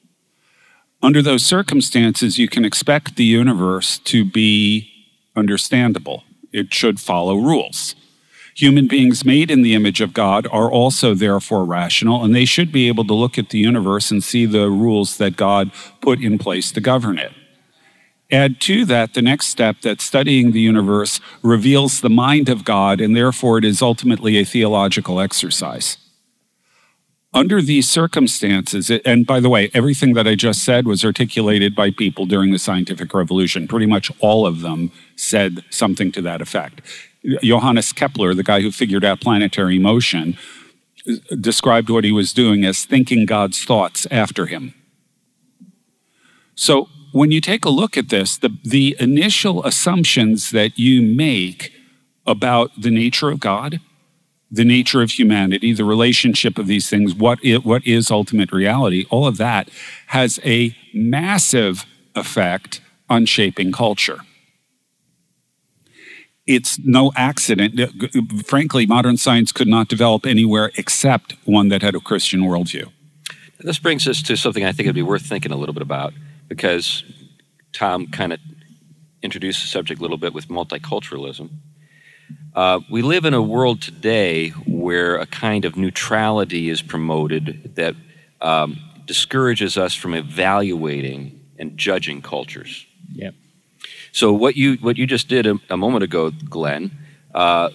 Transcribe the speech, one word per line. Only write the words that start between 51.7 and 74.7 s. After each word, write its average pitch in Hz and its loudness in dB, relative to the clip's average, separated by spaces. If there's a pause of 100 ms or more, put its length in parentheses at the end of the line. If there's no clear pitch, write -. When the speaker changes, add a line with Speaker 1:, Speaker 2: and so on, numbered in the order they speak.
Speaker 1:
about 117 0
the 117 0
nature 120 0
of 143 -4
God, 131 -4 (720)
the 113 2
nature 123 4
of 113 0
humanity, 104 2
the 107 -2
relationship 113 2
of 104 -4
these 101 0
things, 101 2
what 113 2
i-, 117 4
what 120 0
is 117 2
ultimate 104 0
reality, 98 0
all 135 2
of 110 -2
that 110 -2 (380)
has 127 0
a 117 0 (180)
massive 123 0 (300)
effect 95 -4 (280)
on 117 4
shaping 98 0
culture. 104 -2 (2250)
It's 127 0
no 135 4
accident. 120 0 (640)
Frankly, 135 0
modern 120 2
science 117 2
could 123 0
not 110 2
develop 113 2
anywhere 107 2
except - -2 (100)
one 101 4
that 98 0
had 101 0
a - -4
Christian 95 -2
worldview. 87 -4 (680)
Speaker 2:
This 160 -8
brings 156 -2
us 131 -2
to 117 -2
something 104 -2
I 92 -2